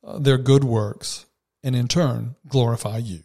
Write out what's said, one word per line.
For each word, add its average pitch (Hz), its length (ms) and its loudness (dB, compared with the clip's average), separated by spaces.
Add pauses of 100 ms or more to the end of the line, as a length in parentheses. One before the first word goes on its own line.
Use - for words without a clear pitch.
uh, - 160 -12
their 135 200 2
good 135 260 4
works 107 600 -4 (360)
and 131 140 -2
in 123 100 0
turn 120 480 0 (140)
glorify 117 480 0
you. 104 280 -8